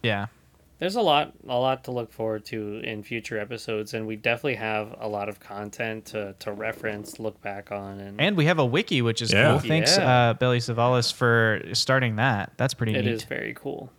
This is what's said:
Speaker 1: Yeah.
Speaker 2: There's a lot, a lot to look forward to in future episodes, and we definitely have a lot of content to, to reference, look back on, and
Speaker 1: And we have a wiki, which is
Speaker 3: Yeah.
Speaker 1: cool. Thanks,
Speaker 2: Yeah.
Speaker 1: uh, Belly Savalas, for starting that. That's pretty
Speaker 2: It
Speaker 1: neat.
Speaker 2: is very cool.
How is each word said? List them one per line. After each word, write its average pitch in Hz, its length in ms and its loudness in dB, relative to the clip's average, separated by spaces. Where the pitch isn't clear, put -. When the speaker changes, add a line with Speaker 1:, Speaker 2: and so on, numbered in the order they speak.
Speaker 1:
Yeah. 104 220 0
Speaker 2:
There's 190 200 -2
a 240 40 2
lot, 151 300 4
a 127 100 0
lot 131 280 0
to 131 60 -8
look 120 200 -6
forward 110 360 -4
to 107 360 -8
in 110 180 -8
future 113 380 -6
episodes, 107 540 -6
and 110 120 -4
we 110 120 -6
definitely 120 380 0
have 107 440 -4
a 110 80 -6
lot 104 220 -4
of 101 100 -12
content 104 680 -8
to, 101 320 -8
to 107 120 -8
reference, 107 640 -8
look 110 240 -8
back 101 300 -10
on, 98 300 -8
and 98 180 -12
Speaker 1:
And 190 160 2
we 160 120 2
have 170 120 2
a 139 60 4
wiki, 139 360 0
which 113 200 0
is 110 100 -2
Speaker 3:
Yeah. 117 200 6
Speaker 1:
cool. 110 80 4
Thanks, 160 380 2
Speaker 2:
Yeah. 123 340 6
Speaker 1:
uh, - 20 0
Belly 127 260 2
Savalas, 120 540 2
for 113 480 4
starting 120 460 2
that. 110 400 0
That's 131 160 0
pretty 110 200 -2
Speaker 2:
It 127 120 0
Speaker 1:
neat. 123 80 2
Speaker 2:
is 107 100 -4
very - 320 -6
cool. - 440 -10